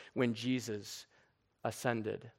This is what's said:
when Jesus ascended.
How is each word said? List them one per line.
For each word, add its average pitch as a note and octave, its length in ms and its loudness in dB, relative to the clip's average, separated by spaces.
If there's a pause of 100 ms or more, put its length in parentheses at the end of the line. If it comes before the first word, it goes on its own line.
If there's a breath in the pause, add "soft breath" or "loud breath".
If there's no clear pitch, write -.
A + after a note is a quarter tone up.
(140 soft breath)
when B2 180 6
Jesus A2 720 -2 (580)
ascended. A2+ 760 0